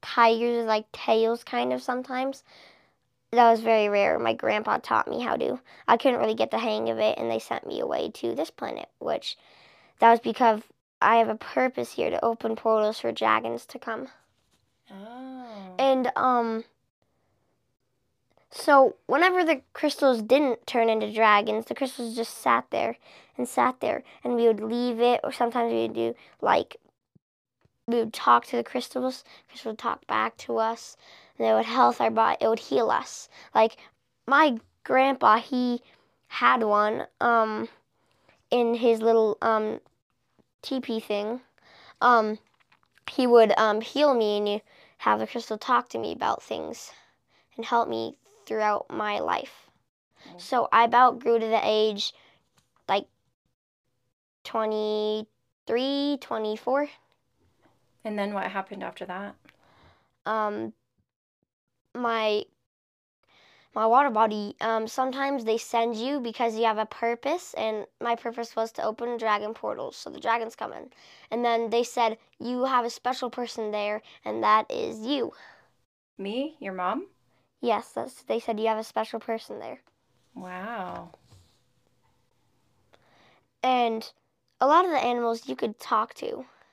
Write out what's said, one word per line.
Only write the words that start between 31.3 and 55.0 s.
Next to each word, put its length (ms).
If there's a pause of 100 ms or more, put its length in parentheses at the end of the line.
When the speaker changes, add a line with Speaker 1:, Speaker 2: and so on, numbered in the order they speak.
Speaker 1:
and 100
it 60
would 120
health 360
our 100
body, 300
it 60
would 120
heal 300
us. 400 (260)
Like, 220 (500)
my 320 (240)
grandpa, 540
he 440 (460)
had 360
one, 420 (160)
um, 480 (840)
in 220
his 280
little, 400
um, 380 (840)
teepee 380
thing. 420 (600)
Um, 380 (680)
he 160
would, 320
um, 240
heal 320
me 240
and 120
you 120 (360)
have 220
the 80
crystal 300
talk 320
to 80
me 140
about 320
things 480 (640)
and 100
help 220
me 280 (300)
throughout 440
my 300
life. 500 (580)
Speaker 2:
Mm. 140
Speaker 1:
So 300
I 120
about 360
grew 200
to 60
the 180
age, 500 (760)
like, 200 (1400)
twenty-three, 1800